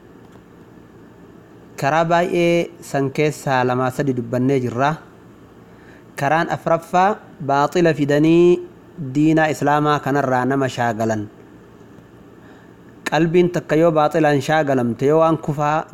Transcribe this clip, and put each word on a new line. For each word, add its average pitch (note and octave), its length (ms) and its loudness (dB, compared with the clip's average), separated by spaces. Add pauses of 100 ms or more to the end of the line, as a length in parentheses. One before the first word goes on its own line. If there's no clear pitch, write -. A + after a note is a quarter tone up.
(1800)
Karaa D#3 240 0
baay'ee E3+ 640 0 (120)
san C#3 280 -4
keessaa C#3+ 560 -2
lamaa B2+ 240 -2
sadi C#3 240 -2
dubbannee B2 480 -2
jirra. B2 300 -2 (1200)
Karaan D#3 400 0
afraffaa F3+ 640 0 (240)
baaxila D3 560 2
fidanii E3 640 4 (520)
diina D#3 360 2
Islaamaa D3 500 0
kanarraa C3 460 0
nama C3 240 -2
shaagalan. A2+ 560 -4 (1800)
Qalbiin E3+ 460 2
takka D3+ 200 -4
yoo E3 160 4
baaxilaan D3+ 500 2
shaagalamte, C3+ 680 -2
yoo D#3 120 2
waan D#3+ 180 2
kufaa D3+ 560 -4